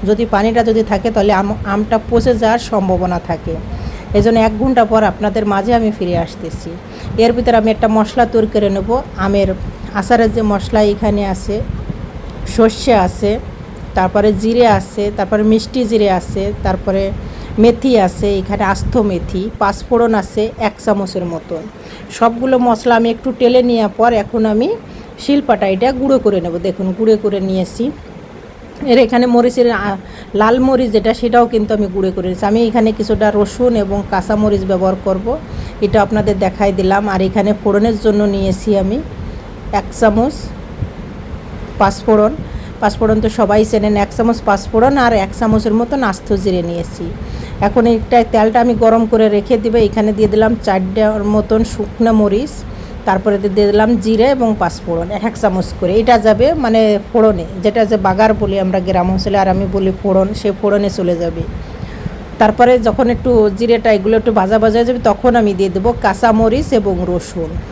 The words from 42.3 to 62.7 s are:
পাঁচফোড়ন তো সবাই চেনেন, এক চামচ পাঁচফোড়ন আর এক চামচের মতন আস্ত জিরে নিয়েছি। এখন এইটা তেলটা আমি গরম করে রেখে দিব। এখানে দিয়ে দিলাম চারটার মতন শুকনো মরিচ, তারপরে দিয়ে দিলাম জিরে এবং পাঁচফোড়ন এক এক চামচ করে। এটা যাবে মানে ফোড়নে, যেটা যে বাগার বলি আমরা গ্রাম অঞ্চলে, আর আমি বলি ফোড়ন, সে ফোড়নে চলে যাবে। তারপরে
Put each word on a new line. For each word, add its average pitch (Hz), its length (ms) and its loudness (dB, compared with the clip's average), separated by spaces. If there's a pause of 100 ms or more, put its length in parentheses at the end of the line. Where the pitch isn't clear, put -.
পাঁচফোড়ন 220 400 0
তো 220 80 0 (100)
সবাই 208 260 4
চেনেন, 214 320 0
এক 202 200 0
চামচ 233 220 0 (100)
পাঁচফোড়ন 226 500 2
আর 240 140 4 (120)
এক 190 140 -8
চামচের 220 360 0
মতন 233 260 0 (100)
আস্ত - 180 -8 (140)
জিরে 180 200 0
নিয়েছি। 170 440 -6 (540)
এখন 208 260 2
এইটা 233 320 2 (140)
তেলটা 220 280 4
আমি 240 140 2
গরম 226 320 4
করে 220 220 4
রেখে 208 300 2
দিব। 220 160 -2 (140)
এখানে 214 240 0
দিয়ে 208 220 2
দিলাম 220 180 4 (120)
চারটার 202 600 0
মতন 214 400 2
শুকনো 226 480 -2
মরিচ, 214 400 2 (520)
তারপরে 202 380 0
দিয়ে 202 280 2
দিলাম 214 200 2 (140)
জিরে 220 220 2 (100)
এবং 240 120 0 (100)
পাঁচফোড়ন 170 520 -4
এক 208 140 -6
এক 226 180 -2
চামচ 185 260 0 (100)
করে। 180 220 0
এটা 240 180 4
যাবে 214 360 4
মানে 226 260 2 (280)
ফোড়নে, 214 360 2 (180)
যেটা 208 220 2
যে 214 120 0 (100)
বাগার 208 240 4 (100)
বলি 190 240 0
আমরা 185 160 0
গ্রাম 180 300 0
অঞ্চলে, 190 280 0
আর 190 100 2
আমি 190 240 0
বলি 190 200 0 (100)
ফোড়ন, 190 320 2
সে - 140 -4 (120)
ফোড়নে 202 380 2
চলে 175 180 0
যাবে। 165 260 -4 (960)
তারপরে 240 400 4